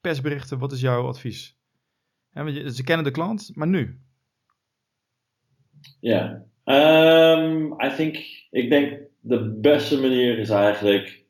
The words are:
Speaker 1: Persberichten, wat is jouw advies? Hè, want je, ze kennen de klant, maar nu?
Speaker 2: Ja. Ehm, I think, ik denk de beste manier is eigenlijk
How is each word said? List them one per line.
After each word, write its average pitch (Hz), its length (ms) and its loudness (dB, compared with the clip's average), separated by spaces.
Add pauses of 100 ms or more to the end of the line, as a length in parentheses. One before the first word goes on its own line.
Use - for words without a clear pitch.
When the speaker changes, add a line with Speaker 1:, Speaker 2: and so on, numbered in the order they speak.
Speaker 1:
Persberichten, 143 580 -6
wat 139 140 -6
is 127 80 -8
jouw 123 260 0
advies? 123 500 -12 (720)
Hè, 143 140 -10
want 156 120 -8
je, 143 160 -10
ze 127 120 -8
kennen 165 200 0
de 139 60 -2
klant, 175 440 -6
maar 156 140 -4
nu? 170 320 -2 (2000)
Speaker 2:
Ja. 113 420 -4 (220)
Ehm, 160 1000 4 (200)
I 139 120 -4
think, 156 200 -4 (340)
ik 120 200 -2
denk 143 280 0 (220)
de 110 400 -4
beste 147 400 2
manier 123 380 0
is 107 120 -6
eigenlijk 101 800 0